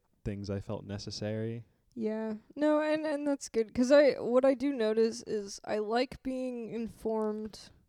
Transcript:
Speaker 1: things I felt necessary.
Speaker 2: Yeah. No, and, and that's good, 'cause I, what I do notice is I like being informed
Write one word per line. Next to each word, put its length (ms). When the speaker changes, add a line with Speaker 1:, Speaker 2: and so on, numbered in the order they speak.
Speaker 1:
things 260
I 100
felt 240
necessary. 800
Speaker 2:
Yeah. 400
No, 260
and, 260
and 200
that's 220
good, 260
'cause 180
I, 220
what 300
I 100
do 180
notice 540
is 380
I 140
like 440
being 480
informed 880